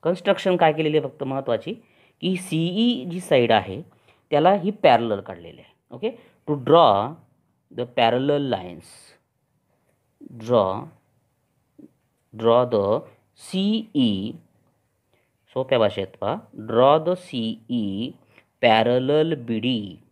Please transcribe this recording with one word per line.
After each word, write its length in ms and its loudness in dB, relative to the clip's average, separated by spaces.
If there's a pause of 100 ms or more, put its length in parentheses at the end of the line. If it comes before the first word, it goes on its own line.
कन्स्ट्रक्शन 500 0
काय 160 4
केलेली 260 0
आहे 100 -4
फक्त 140 -12
महत्त्वाची, 500 -4 (500)
की 140 -2
सीई 760 -2
जी 100 -8
साइड 320 2
आहे 300 0 (480)
त्याला 220 4
ही 180 -2 (120)
पॅरलल 380 4
काढलेली 400 -16
आहे. 140 -20 (160)
ओके, 200 -8 (380)
to 60 -2 (100)
draw 500 4 (560)
the 140 -10 (120)
parallel 560 0
lines, 340 -10 (1600)
draw, 440 2 (1500)
draw 300 4 (100)
the 260 0 (400)
सीई, 920 -2 (1200)
सोप्या 220 0
भाषेत 420 -2
पहा, 140 -4 (360)
draw 360 4
the 120 0
सीई 920 -6 (520)
parallel 720 2 (120)
बीडी. 520 -4 (140)